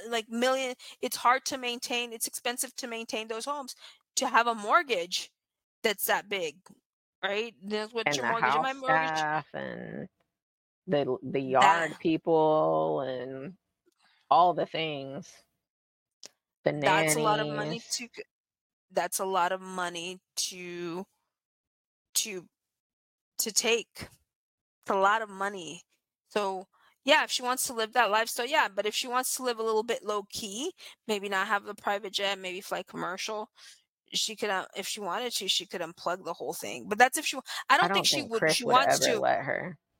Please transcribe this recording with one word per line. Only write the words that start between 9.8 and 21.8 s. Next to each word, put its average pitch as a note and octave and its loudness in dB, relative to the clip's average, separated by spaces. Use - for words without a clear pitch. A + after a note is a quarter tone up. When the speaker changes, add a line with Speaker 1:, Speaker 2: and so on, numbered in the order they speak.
Speaker 2:
the, C#3+ 0
the C3 -4
Speaker 1:
That E3 6
Speaker 2:
yard D3+ -6
people D#3+ 2
and C3 -8
all E3+ 6
the D#3 -2
things. C#3+ -6
The D3 2
Speaker 1:
That's D#3 4
a - 0
lot G#3+ 2
of G3+ -2
money G#3 -6
Speaker 2:
nannies. - -18
Speaker 1:
to A#3+ -6
g-, - -16
that's F3+ -2
a G3+ -4
lot F#3 2
of F#3+ -4
money F#3 -8
to, F3 -8